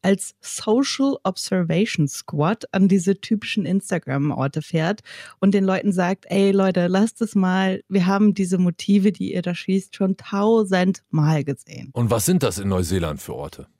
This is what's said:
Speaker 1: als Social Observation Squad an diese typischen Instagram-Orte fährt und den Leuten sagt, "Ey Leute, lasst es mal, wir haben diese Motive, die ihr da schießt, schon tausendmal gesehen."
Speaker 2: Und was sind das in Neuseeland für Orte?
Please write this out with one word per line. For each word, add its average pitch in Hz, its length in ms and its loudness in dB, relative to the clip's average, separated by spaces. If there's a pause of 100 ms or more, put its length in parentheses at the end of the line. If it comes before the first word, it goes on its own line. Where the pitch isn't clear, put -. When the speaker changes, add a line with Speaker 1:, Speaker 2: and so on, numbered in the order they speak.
Speaker 1:
als - 400 0
Social 269 800 -2
Observation 180 840 0
Squad - 640 -4
an 196 160 4
diese 190 320 2
typischen - 460 -4
Instagram-Orte 147 960 -2
fährt 165 400 -2 (360)
und 196 140 4
den 196 120 2
Leuten 190 280 0
sagt, 180 380 -2
"Ey 196 220 2
Leute, 185 340 2
lasst 190 340 0
es 220 220 -4
mal, 185 460 0
wir 185 180 2
haben 196 280 4
diese 185 220 -2
Motive, 190 540 2
die - 240 -6
ihr 180 80 -4
da 180 100 -4
schießt, 190 440 -4
schon 190 200 0
tausendmal 185 1300 0
gesehen." - 500 -10
Speaker 2:
Und 120 160 0
was 117 160 2
sind 175 200 2
das 101 140 -2
in 98 100 -4
Neuseeland 87 520 -2
für - 140 -12
Orte? 71 320 -14 (140)